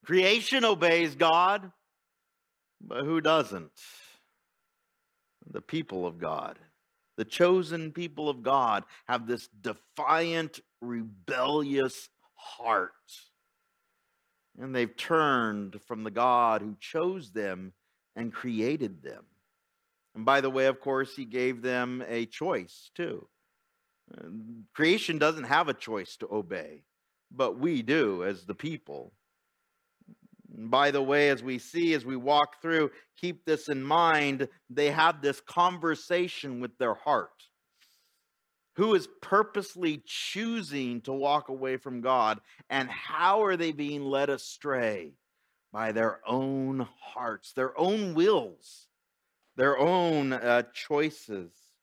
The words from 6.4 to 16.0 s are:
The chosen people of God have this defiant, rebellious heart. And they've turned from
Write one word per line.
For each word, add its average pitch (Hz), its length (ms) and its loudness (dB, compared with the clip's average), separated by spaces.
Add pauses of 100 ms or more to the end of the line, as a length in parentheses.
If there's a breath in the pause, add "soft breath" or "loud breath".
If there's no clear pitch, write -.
The 110 100 -4
chosen 170 680 0
people 151 360 -6
of 131 140 -4
God 117 440 2 (220 loud breath)
have 120 200 -2
this 117 220 -4 (120)
defiant, 160 1000 -2 (200)
rebellious 127 1300 -2 (240)
heart. 107 580 -2 (1700)
And 131 160 -10
they've 120 220 -2
turned 113 840 0
from 110 240 -10